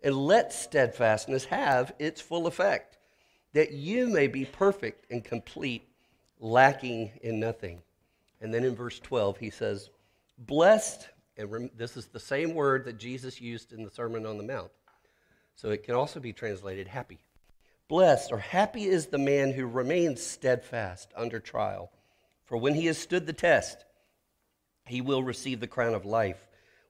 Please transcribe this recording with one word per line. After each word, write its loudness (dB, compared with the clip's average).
And 2
let 4
steadfastness 2
have 0
its -4
full -4
effect, -2
that 4
you -2
may 4
be -4
perfect -2
and -4
complete, -8
lacking 4
in -4
nothing. -6
And -8
then 0
in 0
verse -10
twelve, -2
he -8
says, -6
"Blessed," 4
and -12
rem-, -8
this -10
is -14
the -16
same -4
word 2
that -10
Jesus -12
used -12
in -12
the -12
Sermon -6
on -8
the -10
Mount, -8
so -8
it -4
can -2
also -2
be -10
translated -8
happy. -12
"Blessed 6
or -2
happy -2
is 2
the -2
man 2
who -4
remains 0
steadfast -2
under -6
trial, -6
for -6
when 2
he 0
has 2
stood -2
the -6
test, 2
he -6
will 0
receive -6
the -8
crown 0
of -4
life 0